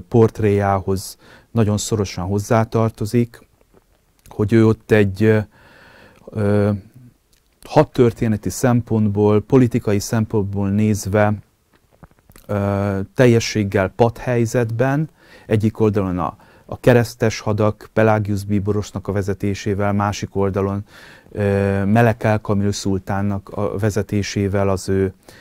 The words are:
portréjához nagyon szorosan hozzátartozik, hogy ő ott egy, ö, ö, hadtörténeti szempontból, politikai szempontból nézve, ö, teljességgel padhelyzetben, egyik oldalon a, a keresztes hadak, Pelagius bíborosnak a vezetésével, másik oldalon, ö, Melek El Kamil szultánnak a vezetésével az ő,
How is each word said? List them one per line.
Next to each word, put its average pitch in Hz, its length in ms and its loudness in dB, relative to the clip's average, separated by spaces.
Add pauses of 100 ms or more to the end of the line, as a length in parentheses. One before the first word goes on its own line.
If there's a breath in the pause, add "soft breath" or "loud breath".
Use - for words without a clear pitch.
portréjához 101 1120 0 (340 loud breath)
nagyon 104 260 2
szorosan 101 480 -4
hozzátartozik, 113 1200 -2 (840)
hogy 107 240 -2
ő 110 140 6
ott - 240 0
egy, 101 320 2
ö, 110 160 4 (840 loud breath)
ö, 104 460 0 (920)
hadtörténeti 117 880 0
szempontból, 107 920 0
politikai 117 580 2
szempontból 101 680 -4
nézve, 104 640 0 (1120)
ö, 101 520 -2 (160)
teljességgel 107 760 2
padhelyzetben, 120 1200 0 (380 loud breath)
egyik 107 320 0
oldalon 98 400 0
a, 76 180 -6 (280 soft breath)
a - 140 -12
keresztes 120 600 2
hadak, 107 540 -2
Pelagius 107 500 0
bíborosnak 101 640 -4
a 98 40 -4
vezetésével, 101 800 -4
másik 101 420 -2
oldalon, 98 500 -2 (460 loud breath)
ö, 98 540 0
Melek 110 380 2
El 107 180 0
Kamil 101 300 -2
szultánnak 98 800 -4
a 101 280 -6
vezetésével 101 920 -2
az 95 200 -4
ő, 95 240 0 (280 loud breath)